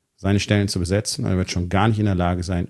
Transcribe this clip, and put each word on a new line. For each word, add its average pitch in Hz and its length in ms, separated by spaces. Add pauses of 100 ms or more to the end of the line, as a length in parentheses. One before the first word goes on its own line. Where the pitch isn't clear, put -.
(160)
seine 98 240
Stellen 101 280
zu 98 120
besetzen, 98 460
und 101 60
er 92 60
wird 90 140
schon 87 180
gar 98 180
nicht 107 120
in 107 60
der 101 100
Lage 87 260
sein, 87 280